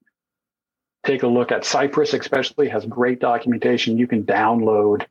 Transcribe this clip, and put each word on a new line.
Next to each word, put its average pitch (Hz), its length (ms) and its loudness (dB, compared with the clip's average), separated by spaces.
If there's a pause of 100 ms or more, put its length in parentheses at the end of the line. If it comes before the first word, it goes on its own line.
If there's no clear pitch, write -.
(1040)
take 135 180 0
a 127 40 0
look 120 240 0
at 113 140 -2
Cypress, 143 480 0
especially 135 560 -2
has 107 160 -4
great 123 340 -2
documentation. 120 760 0
You 120 100 2
can 110 160 -2
download 107 880 2